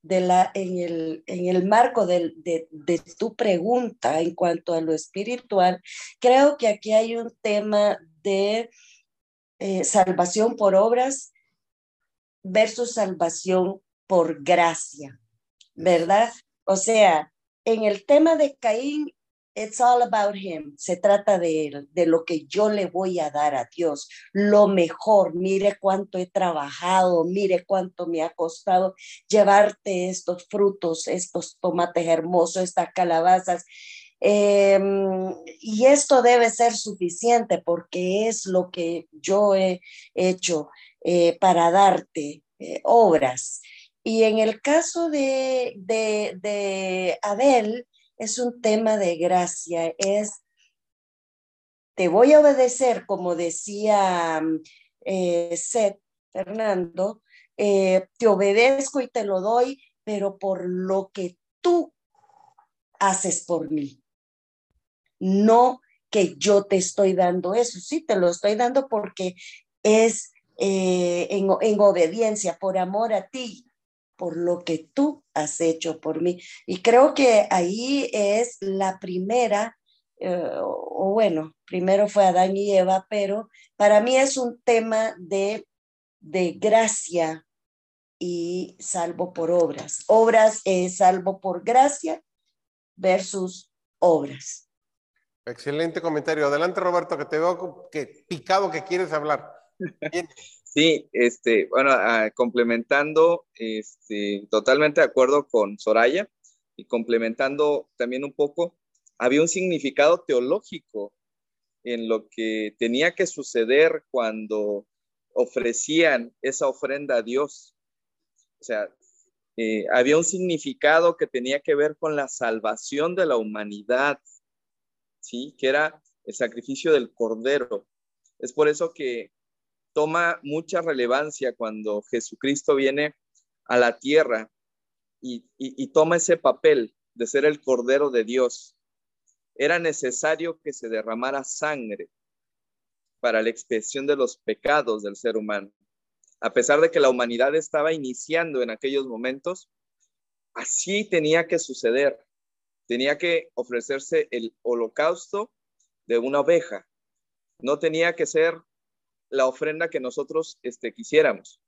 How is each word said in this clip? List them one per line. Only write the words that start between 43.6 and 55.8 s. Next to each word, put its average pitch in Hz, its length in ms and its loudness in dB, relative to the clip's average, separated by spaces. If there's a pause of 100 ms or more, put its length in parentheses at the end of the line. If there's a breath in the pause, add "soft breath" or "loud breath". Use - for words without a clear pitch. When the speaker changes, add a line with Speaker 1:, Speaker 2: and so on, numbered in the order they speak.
Speaker 1:
Y 226 220 2
en 220 160 2
el 214 200 0
caso 330 500 0
de, 262 680 -2
de, 214 640 -4
de 190 800 -4
Abel, 233 640 2 (300)
es 220 220 -8
un 240 240 -6
tema 220 340 2
de 175 200 -2
gracia, 170 840 -2
es, 208 460 -4 (1500)
te 185 100 0
voy 226 260 6
a 302 60 10
obedecer, 254 680 4
como 180 280 -4
decía, 180 1080 -2 (640 soft breath)
eh, 175 520 -2
Seth, 202 420 -2 (340)